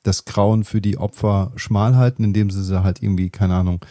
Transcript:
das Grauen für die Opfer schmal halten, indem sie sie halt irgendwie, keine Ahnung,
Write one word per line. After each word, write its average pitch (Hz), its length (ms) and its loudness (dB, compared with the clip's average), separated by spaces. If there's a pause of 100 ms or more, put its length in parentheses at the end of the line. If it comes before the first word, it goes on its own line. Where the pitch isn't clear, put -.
das 95 200 -2
Grauen 104 400 2
für 110 160 -2
die 101 160 -2
Opfer 101 600 -2
schmal 110 400 0
halten, 123 280 2
indem 104 240 0
sie 95 160 -4
sie 92 180 0
halt 92 200 0
irgendwie, 92 260 0
keine 92 280 0
Ahnung, 90 340 0